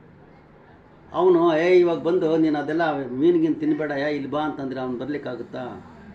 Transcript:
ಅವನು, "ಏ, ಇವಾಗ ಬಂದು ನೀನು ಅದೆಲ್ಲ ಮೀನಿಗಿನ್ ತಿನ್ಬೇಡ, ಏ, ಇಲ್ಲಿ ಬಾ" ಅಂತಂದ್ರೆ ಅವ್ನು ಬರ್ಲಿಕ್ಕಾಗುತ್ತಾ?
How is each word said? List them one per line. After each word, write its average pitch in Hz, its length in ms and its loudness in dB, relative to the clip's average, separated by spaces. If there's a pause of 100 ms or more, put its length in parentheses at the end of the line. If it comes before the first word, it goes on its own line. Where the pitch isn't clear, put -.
(1120)
ಅವನು, 170 440 4
"ಏ, 180 220 6
ಇವಾಗ 170 200 2
ಬಂದು 165 380 0
ನೀನು 156 220 2
ಅದೆಲ್ಲ 147 480 -2
ಮೀನಿಗಿನ್ 156 520 2
ತಿನ್ಬೇಡ, 151 320 -2
ಏ, 147 240 -2
ಇಲ್ಲಿ 135 140 -6
ಬಾ" 151 120 -4
ಅಂತಂದ್ರೆ 135 380 -6
ಅವ್ನು 127 180 -6
ಬರ್ಲಿಕ್ಕಾಗುತ್ತಾ? 123 920 -10 (280)